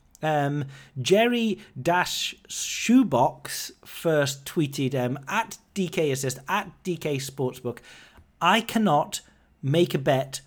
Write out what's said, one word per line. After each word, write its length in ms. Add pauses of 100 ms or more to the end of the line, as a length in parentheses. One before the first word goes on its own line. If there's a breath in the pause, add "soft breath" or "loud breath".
(220)
Um, 440 (360 loud breath)
Jerry 580 (220 loud breath)
Dash 520 (140)
Shoebox 1300 (100)
first 600
tweeted, 500
um, 320
at 300 (160)
D 160
K 220
Assist, 360
at 240 (120)
D 120
K 220
Sportsbook, 600 (600 loud breath)
"I 220
cannot 580 (420 soft breath)
make 320
a 40
bet 500